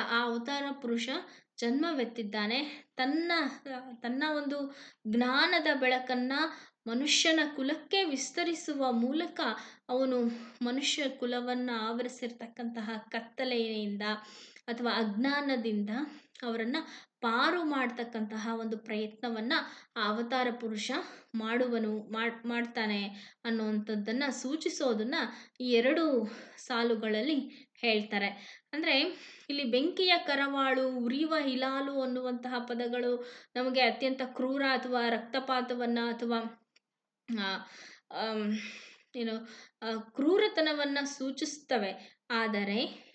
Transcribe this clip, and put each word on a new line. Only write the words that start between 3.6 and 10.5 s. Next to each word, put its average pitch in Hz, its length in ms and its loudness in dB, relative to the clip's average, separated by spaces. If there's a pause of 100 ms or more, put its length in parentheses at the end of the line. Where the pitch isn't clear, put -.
ತನ್ನ 254 200 0 (140)
ಒಂದು 285 400 -4 (300)
ಜ್ಞಾನದ 285 720 4
ಬೆಳಕನ್ನ 254 560 2 (540)
ಮನುಷ್ಯನ 302 540 4 (160)
ಕುಲಕ್ಕೆ 311 480 2
ವಿಸ್ತರಿಸುವ 294 880 0
ಮೂಲಕ 285 480 0 (480)
ಅವನು 254 360 4 (380)